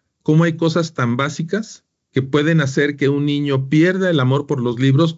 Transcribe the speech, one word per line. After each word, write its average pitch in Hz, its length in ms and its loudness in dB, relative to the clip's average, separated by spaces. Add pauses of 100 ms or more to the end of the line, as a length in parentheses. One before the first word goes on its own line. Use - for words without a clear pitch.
(220)
cómo 156 240 4
hay 165 120 0
cosas 165 360 -2
tan 120 240 -2
básicas 165 640 -6 (280)
que 135 100 -2
pueden 151 400 2
hacer 143 340 0
que 139 140 0
un 143 160 0
niño 143 440 -2
pierda 180 400 2
el 160 100 2
amor 135 280 0
por 127 140 -4
los 120 180 -4
libros 147 380 2